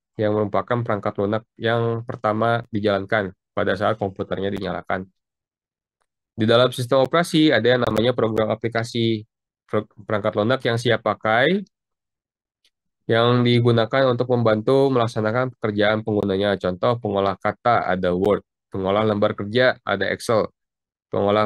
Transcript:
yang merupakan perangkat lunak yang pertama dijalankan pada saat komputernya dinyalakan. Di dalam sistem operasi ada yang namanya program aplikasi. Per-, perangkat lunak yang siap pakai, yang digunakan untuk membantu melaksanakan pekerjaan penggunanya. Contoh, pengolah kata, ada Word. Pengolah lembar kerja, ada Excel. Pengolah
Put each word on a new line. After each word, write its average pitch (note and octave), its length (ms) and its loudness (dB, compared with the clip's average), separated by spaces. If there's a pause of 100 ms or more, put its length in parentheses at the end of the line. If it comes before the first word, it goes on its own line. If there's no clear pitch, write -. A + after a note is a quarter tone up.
(200)
yang G#2+ 160 0
merupakan G#2+ 480 -2
perangkat G#2 320 -4
lunak G#2 260 -2 (140)
yang A#2 480 -2
pertama A2+ 640 -2
dijalankan G2+ 640 -2 (240)
pada G2 180 0
saat G2+ 220 -2
komputernya G2 560 -6
dinyalakan. F#2 560 -6 (1300)
Di A2 80 0
dalam A#2 260 4
sistem B2+ 320 0
operasi D#3 480 2
ada A#2+ 140 2
yang B2 180 2
namanya A2 300 0
program A2 400 0
aplikasi. A2+ 720 -4 (400)
Per-, G#2+ 240 -4 (160)
perangkat G#2+ 320 -2
lunak A#2+ 260 2
yang A#2 140 0
siap A#2 240 0
pakai, B2 640 0 (1500)
yang A#2 160 4 (160)
digunakan A#2+ 580 2 (100)
untuk A#2+ 220 -2
membantu A#2+ 600 2
melaksanakan A#2 580 0
pekerjaan G#2+ 480 0
penggunanya. G2+ 560 0
Contoh, F#2 360 -2 (100)
pengolah G2 340 -2
kata, G#2+ 380 -2 (180)
ada F#2 240 0
Word. G2 260 0 (300)
Pengolah G2 320 0
lembar G#2 320 0
kerja, A2+ 480 0
ada G2 300 -2
Excel. G#2+ 340 -2 (640)
Pengolah G2+ 340 2